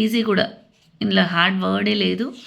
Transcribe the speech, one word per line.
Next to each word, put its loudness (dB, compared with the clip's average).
ఈజీ 0
కూడా, 2
ఇందులో 2
హార్డ్ 2
వర్డే 0
లేదు. -2